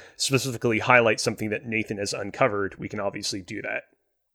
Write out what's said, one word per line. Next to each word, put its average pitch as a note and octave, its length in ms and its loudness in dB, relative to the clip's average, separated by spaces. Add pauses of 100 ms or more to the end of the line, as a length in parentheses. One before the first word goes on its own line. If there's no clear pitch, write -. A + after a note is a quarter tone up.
(160)
specifically B2 640 0
highlight A#2 400 6
something G#2+ 320 -2
that G#2+ 160 -4
Nathan A2 320 -2
has G2+ 140 -4
uncovered, G2+ 680 0
we G2+ 100 -8
can A2 120 -6
obviously G2+ 420 -4
do G2+ 200 -10
that. A2 220 -6 (500)